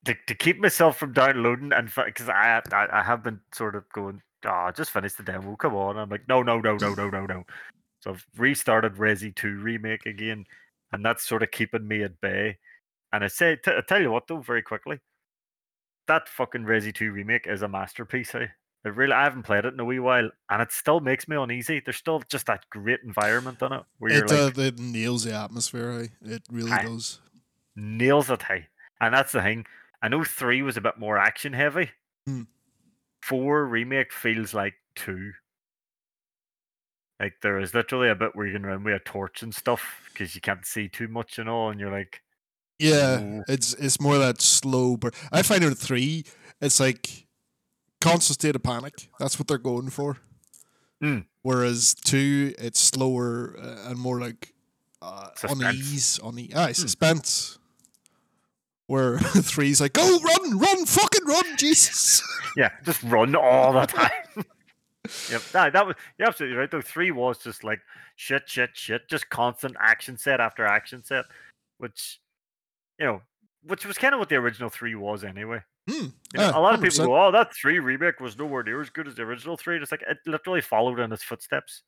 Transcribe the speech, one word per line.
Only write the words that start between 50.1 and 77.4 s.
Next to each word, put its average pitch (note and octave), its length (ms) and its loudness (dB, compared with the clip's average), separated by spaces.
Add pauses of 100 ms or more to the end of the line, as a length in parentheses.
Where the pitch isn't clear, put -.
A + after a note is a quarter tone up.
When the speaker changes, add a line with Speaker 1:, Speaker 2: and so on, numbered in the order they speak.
Speaker 1:
Hmm. C#3+ 180 0 (220)
Speaker 2:
Whereas B2 540 2
two, C#3 640 2
it's A#2 200 -4
slower, B2 800 0
uh, A#2 300 -14
and B2 100 -8
more B2 200 -4
like, A#2+ 340 -10 (480)
uh, F#2+ 340 -16
Speaker 1:
Suspense. C#3 280 -4
Speaker 2:
unease, C3+ 600 -2
une-, A#2+ 320 -12
aye, D3+ 180 2
Speaker 1:
Hmm. - 0 -
Speaker 2:
suspense. - 840 0 (1300)
Where B2+ 320 2
<laughs> - 0 -
three's D3 640 2
like, C#3+ 120 0
"Go, F4 260 6
run, D#4+ 400 2
run, F#4+ 260 4
fucking G4 400 4
run, E4 320 2
Jesus!" - 720 4
<laughs> - 40 -8 (260)
Speaker 1:
Yeah, B2 120 6 (160)
just E3 180 0
run A#2 320 4
all C3 380 8
the C3 120 6
Speaker 2:
<laughs> - 20 -6
Speaker 1:
time. - 580 0 (840)
Yep, A#2 120 -2 (100)
that, D#3+ 220 4
that G3 120 6
was, F#3 100 -6 (220)
you're G#3+ 100 2
absolutely C3 300 -2
right, C3+ 140 -2
though. D#3 100 -4
Three F3 300 -2
was B2 280 0
just - 260 -14
like, G#2+ 140 -4 (360)
shit, - 320 -2
shit, B2 280 -2
shit, - 340 -8
just - 200 -4
constant A#2+ 480 -2
action A2+ 400 2
set C3+ 220 0
after A2+ 260 0
action G#2+ 380 0
set, C3 220 -4 (540)
which, - 420 -12 (760)
you D#3 80 -2
know, G#2 160 -2 (420)
which F#3 220 -8
was G3+ 120 -10
kinda C4+ 200 2
what G3+ 120 -4
the D3+ 80 2
original A#2+ 320 0
three A2+ 260 -8
was G#2 300 -6
anyway. G#2+ 340 -10 (300)
Speaker 2:
Hmm, - 20 -4 (420)
Speaker 1:
You - 60 -4
know, G#3 60 4
Speaker 2:
yeah, F3 120 4
Speaker 1:
a D#3+ 40 6
lot G#3+ 140 8
of - 40 -2
people - 0 -
Speaker 2:
hundred F#3 120 4
percent. C#3+ 180 2
Speaker 1:
go, D#3+ 160 6
"Oh, F#3+ 60 8
that A3 220 4